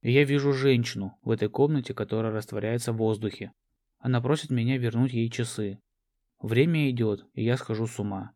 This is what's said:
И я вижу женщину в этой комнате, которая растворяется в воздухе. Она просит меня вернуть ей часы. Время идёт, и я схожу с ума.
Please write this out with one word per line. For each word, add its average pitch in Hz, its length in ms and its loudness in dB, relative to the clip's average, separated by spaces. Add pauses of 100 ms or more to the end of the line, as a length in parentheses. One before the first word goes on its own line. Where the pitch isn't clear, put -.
И 117 100 0
я 135 120 6
вижу 143 300 2
женщину 120 680 2
в 110 80 -2
этой 107 180 0
комнате, 135 440 0
которая 110 380 -4
растворяется 110 640 -4
в 113 40 -4
воздухе. 110 540 -2 (460)
Она 123 240 0
просит 151 280 0
меня 127 280 0
вернуть 120 340 0
ей 117 180 0
часы. 110 500 -6 (600)
Время 147 500 2
идёт, 113 440 -2
и - 100 -4
я 120 140 2
схожу 113 280 -4
с 113 140 -8
ума. 101 360 -6